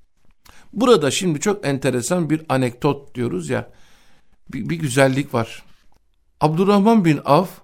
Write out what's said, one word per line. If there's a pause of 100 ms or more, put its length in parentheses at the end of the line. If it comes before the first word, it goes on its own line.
(720)
Burada
şimdi
çok
enteresan
bir
anekdot
diyoruz
ya, (840)
bir,
bir
güzellik
var. (800)
Abdurrahman
bin
Avf (140)